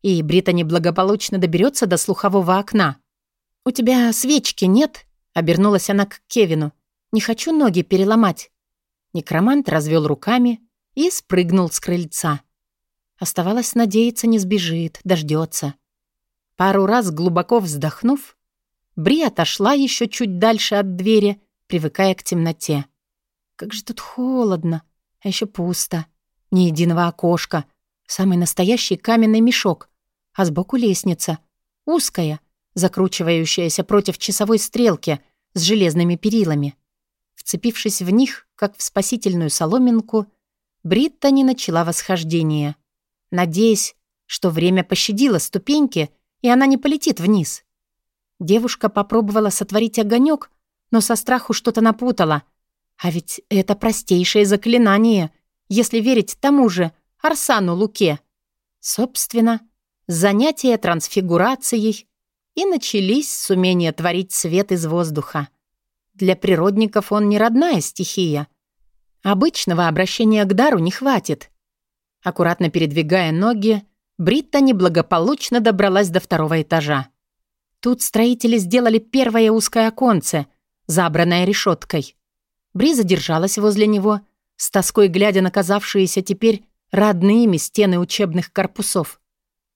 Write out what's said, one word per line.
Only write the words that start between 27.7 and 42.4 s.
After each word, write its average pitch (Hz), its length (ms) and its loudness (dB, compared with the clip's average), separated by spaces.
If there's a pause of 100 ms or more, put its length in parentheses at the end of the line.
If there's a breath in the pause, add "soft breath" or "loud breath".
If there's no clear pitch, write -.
самый 190 320 -2
настоящий 185 600 0
каменный 226 440 2
мешок, 226 480 0 (440)
а 196 120 0
сбоку 175 320 -2
лестница, 180 600 -2 (440)
узкая, 175 560 -4 (360)
закручивающаяся 175 1080 -2
против 202 360 0
часовой 214 400 0
стрелки 190 600 -2 (360)
с 175 60 -4
железными 175 540 2
перилами. 165 600 0 (580)
Вцепившись - 680 -6
в 180 80 -4
них, 254 440 0
как 208 220 -6
в - 60 -12
спасительную 190 640 -2
соломинку, 220 800 0 (560)
Бриттани 269 600 2
начала 247 400 0
восхождение, 160 920 -2 (560)